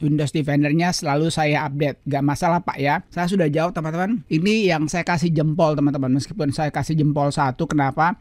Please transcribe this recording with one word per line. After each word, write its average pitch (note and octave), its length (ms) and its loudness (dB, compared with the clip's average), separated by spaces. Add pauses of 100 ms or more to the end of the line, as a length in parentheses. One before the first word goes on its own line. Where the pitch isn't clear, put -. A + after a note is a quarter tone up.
Windows D3 320 0
Defender-nya D3 560 2
selalu D#3 400 0
saya D3+ 400 0
update. - 320 -4
Nggak C#3 240 -2
masalah E3+ 320 0
Pak - 160 -6
ya." C#3+ 320 0
Saya F3 240 -4
sudah F3+ 160 2
jawab D#3+ 240 0
teman-teman. E3+ 560 -4
Ini F#3 480 2
yang D3+ 160 -2
saya E3+ 160 -4
kasih F3 240 0
jempol D#3 400 2
teman-teman, C#3 460 2
meskipun D3 320 -4
saya D3 240 -2
kasih D#3 240 -2
jempol C#3+ 320 2
satu, C#3 400 -2
kenapa? D3+ 520 0